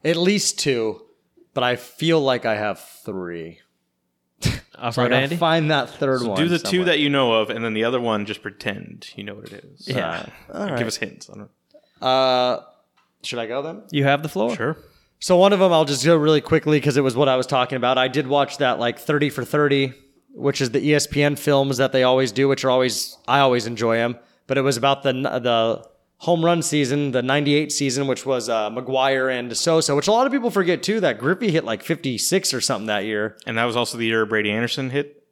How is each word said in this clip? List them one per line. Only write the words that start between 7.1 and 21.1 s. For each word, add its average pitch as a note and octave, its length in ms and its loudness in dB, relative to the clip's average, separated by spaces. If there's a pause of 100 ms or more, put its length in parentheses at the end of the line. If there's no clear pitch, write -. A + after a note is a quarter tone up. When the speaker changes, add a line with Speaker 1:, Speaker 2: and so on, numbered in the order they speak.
Speaker 3:
know C3 240 4
of, A2 160 2
and A2+ 140 -4
then A2 100 -4
the A2 100 0
other B2 160 0
one, A2 240 -2
just G#2 180 -8
pretend - 760 -10
you G2+ 80 -12
know G2+ 100 -12
what A2 180 -18
it - 120 -18
is. - 240 -20
Speaker 2:
Yeah. E2+ 380 -6 (220)
Speaker 3:
Uh, - 100 -12
Speaker 1:
All G#3 100 -6
Speaker 3:
give - 80 -6
Speaker 1:
right. A#2 100 -2
Speaker 3:
us A2+ 100 -6
hints. - 320 -12
I G2+ 60 -20
don't G2+ 160 -18 (520)
Speaker 1:
Uh, B2+ 600 2 (600)
should A#2+ 180 -6
I A2+ 60 -6
go B2 140 -4
then? E3 300 -10
Speaker 2:
You C#3+ 140 0
have C#3 180 2
the D#3 60 -8
floor. G#3+ 260 -2
Speaker 3:
Sure. C3+ 220 -4 (440)
Speaker 1:
So F#3 160 4
one G3 160 6
of F#3+ 80 2
'em, F#3 120 6
I'll D#3+ 120 4
just C#3 200 -2
go E3 120 6
really D3+ 240 4
quickly D3+ 400 2
'cause C#3 160 2
it C#3+ 60 4
was C3 120 2
what C3+ 140 4
I B2+ 80 4
was B2+ 100 0
talking B2+ 300 0
about. B2+ 220 2
I C3 100 2
did C3 180 -2
watch C#3 320 0
that, B2+ 200 2
like, A#2+ 200 -2
thirty D3 320 0
for C3 140 -6
thirty, C#3 480 0 (400)
which C3+ 280 -4
is B2+ 100 0
the C3 100 0
E D3+ 140 2
S C#3+ 120 2
P C#3+ 160 -2